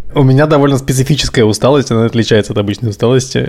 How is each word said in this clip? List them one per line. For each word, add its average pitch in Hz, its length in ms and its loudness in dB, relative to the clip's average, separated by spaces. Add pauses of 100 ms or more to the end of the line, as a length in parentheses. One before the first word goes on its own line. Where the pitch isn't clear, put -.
(140)
У 147 100 2
меня 131 220 4
довольно 143 320 2
специфическая 131 680 0
усталость, 127 480 0
она 117 140 0
отличается 110 460 0
от 107 60 -2
обычной 104 320 -4
усталости 127 580 -2